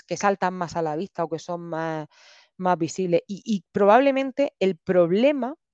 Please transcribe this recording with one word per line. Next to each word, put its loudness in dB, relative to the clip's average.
que -6
saltan -2
más -8
a -4
la -4
vista -8
o -6
que -8
son -10
más -8
más 2
visibles. 0
Y, -12
y -2
probablemente 4
el 0
problema 2